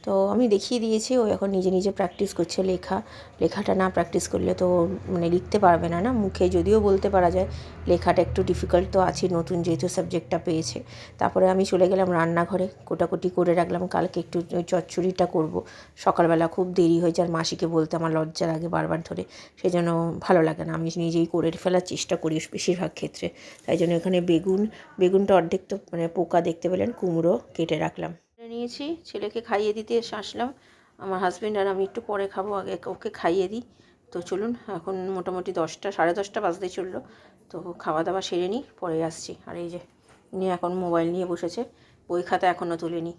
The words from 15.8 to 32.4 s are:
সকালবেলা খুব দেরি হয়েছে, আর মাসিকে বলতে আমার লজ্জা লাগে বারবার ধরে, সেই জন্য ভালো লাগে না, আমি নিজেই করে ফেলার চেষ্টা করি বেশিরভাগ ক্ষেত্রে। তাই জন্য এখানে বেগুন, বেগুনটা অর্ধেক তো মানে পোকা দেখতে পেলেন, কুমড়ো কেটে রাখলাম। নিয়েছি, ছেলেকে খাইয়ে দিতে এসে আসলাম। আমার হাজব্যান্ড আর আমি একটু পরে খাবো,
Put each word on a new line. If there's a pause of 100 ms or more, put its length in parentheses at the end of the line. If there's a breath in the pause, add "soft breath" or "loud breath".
সকালবেলা
খুব (120)
দেরি
হয়েছে,
আর
মাসিকে
বলতে
আমার
লজ্জা
লাগে
বারবার
ধরে, (380 loud breath)
সেই
জন্য
ভালো
লাগে
না,
আমি
নিজেই
করে
ফেলার
চেষ্টা
করি (160)
বেশিরভাগ
ক্ষেত্রে। (400 loud breath)
তাই
জন্য
এখানে
বেগুন, (380 loud breath)
বেগুনটা
অর্ধেক
তো (220)
মানে
পোকা (100)
দেখতে
পেলেন,
কুমড়ো (220)
কেটে
রাখলাম। (400)
নিয়েছি, (240)
ছেলেকে
খাইয়ে
দিতে
এসে
আসলাম। (540 soft breath)
আমার
হাজব্যান্ড
আর
আমি
একটু (100)
পরে
খাবো, (100)